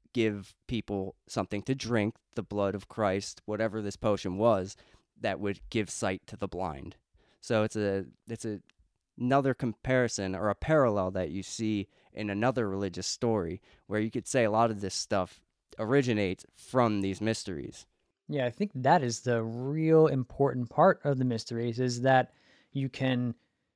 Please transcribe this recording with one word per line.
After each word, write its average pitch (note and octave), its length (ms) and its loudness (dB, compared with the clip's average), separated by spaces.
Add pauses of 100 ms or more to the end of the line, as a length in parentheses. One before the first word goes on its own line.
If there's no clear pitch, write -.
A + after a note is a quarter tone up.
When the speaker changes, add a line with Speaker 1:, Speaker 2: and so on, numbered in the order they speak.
(120)
Speaker 1:
give G#2 420 0 (120)
people G2+ 480 -4 (140)
something G2+ 340 -4
to C3+ 120 -2
drink, A2+ 420 0 (180)
the A2 80 -6
blood G2+ 320 0
of G2 140 -8
Christ, G2+ 560 -2
whatever G#2+ 360 -2
this G2+ 160 -6
potion G2+ 420 0
was, G2+ 380 2 (440)
that G2+ 180 -4
would G2+ 220 -4 (100)
give G#2+ 180 0
sight F#2+ 380 -4
to G#2+ 100 -16
the G2+ 120 -6
blind. E2 480 -8 (440)
So A2 220 0
it's A2 140 -2
a, G2 300 -2 (200)
it's A2+ 180 -10
a, G#2+ 160 -6 (580)
another C3 360 2
comparison A#2 800 -2
or G2 140 -2
a G2+ 60 2
parallel A2+ 580 2
that F#2 180 -2
you F#2+ 120 -6
see G#2+ 440 -2 (260)
in G#2+ 160 -8
another A2 400 0
religious F#2+ 380 -4
story G2 540 -2 (260)
where G#2+ 140 -2
you A2 100 -2
could A#2+ 160 -6
say B2+ 180 2
a G#2 60 2
lot A2+ 200 4
of G2+ 100 -6
this G2 140 -4
stuff - 460 -2 (380)
originates A2 640 0 (120)
from A2 460 0
these F#2+ 180 -2
mysteries. F#2+ 640 -6 (420)
Speaker 2:
Yeah, C#3 180 -2
I A#2+ 40 -2
think G3+ 260 -4
that C#3 260 4
is A#2+ 180 -2
the A#2 220 0
real D#3 640 4
important B2+ 640 0
part F3 320 4
of C#3 160 0
the B2+ 60 0
mysteries, A#2 560 -2
is B2 220 -2
that C3 300 6 (400)
you C3+ 160 -2
can B2 460 -2 (420)